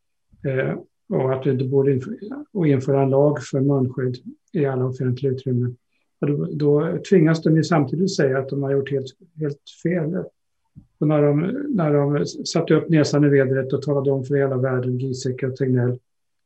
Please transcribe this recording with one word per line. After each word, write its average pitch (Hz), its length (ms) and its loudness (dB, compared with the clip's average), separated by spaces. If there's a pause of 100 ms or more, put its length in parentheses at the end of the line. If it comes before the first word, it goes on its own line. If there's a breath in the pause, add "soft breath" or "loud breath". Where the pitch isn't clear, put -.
(460)
eh, 135 300 -2 (340)
och 135 240 0
att - 140 -2
vi 139 40 2
inte 127 140 0
borde 139 260 2
inf-, 220 640 -6
och 175 140 0
införa 139 360 2
en 131 60 2
lag 139 340 2
för 135 180 -2
munskydd 127 560 0 (360)
i 151 120 0
alla 127 200 -2
offentliga 127 460 -2
utrymmen. 123 460 -2 (440)
Och 156 60 0
då, 147 240 -2
då 151 460 0 (120)
tvingas 165 320 4
de 160 140 4
ju 156 80 4
samtidigt 160 520 0
säga 135 240 0
att 131 100 -6
de 139 140 -4
har 139 80 -2
gjort 139 200 -2
helt, 135 200 -4 (280)
helt 143 220 -6 (220)
fel. 170 400 -2 (760)
Och 151 100 0
när 151 140 2
de, 147 180 2 (300)
när 165 240 0
de 143 320 2
satte - 480 -2
upp 151 160 2
näsan 147 340 4
i 147 60 6
vädret 135 440 2
och 139 80 -2
talade 139 300 0
om 135 120 -2
för 139 120 -4
hela 135 220 0
världen, 127 400 -2
Giesecke 131 500 -4
och 127 80 -6
Tegnell, 123 440 0 (460)